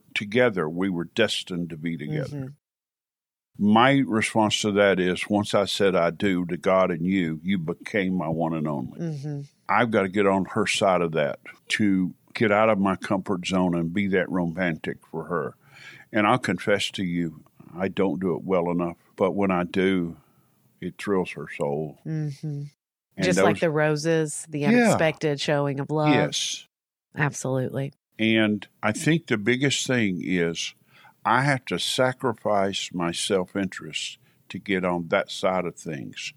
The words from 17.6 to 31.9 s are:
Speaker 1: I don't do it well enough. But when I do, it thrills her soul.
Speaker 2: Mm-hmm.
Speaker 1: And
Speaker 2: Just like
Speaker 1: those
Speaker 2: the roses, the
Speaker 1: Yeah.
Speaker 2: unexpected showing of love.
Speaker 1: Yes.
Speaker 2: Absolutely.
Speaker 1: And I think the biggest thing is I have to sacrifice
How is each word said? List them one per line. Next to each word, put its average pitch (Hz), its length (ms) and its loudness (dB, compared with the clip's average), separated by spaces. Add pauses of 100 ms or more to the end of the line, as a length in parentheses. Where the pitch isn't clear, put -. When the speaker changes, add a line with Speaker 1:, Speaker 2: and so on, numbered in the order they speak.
Speaker 1:
I 95 120 -2
don't 92 320 -2
do 92 160 0
it - 80 -8
well 87 260 0
enough. 87 260 -2 (200)
But 95 160 2
when 98 180 0
I 90 140 2
do, 92 520 0 (640)
it 90 160 -10
thrills 95 360 -2
her 73 220 -12
soul. 73 520 -6
Speaker 2:
Mm-hmm. 151 560 -8 (540)
Speaker 1:
And 190 80 -2
Speaker 2:
Just 185 180 2
like 185 140 4
Speaker 1:
those - 60 -8
Speaker 2:
the 170 80 2
roses, 156 800 0
the 156 120 -6
Speaker 1:
Yeah. 147 80 0
Speaker 2:
unexpected 160 720 2
showing 143 400 0
of 139 100 -6
love. 151 240 4
Speaker 1:
Yes. - 520 -2 (500)
Speaker 2:
Absolutely. 135 760 -2 (260)
Speaker 1:
And 110 480 2 (160)
I 107 100 2
think 156 340 0
the 117 100 0
biggest 123 500 0
thing 107 380 0
is 85 500 -2 (500)
I 117 180 4
have 139 240 0
to 87 120 -4
sacrifice 104 1160 0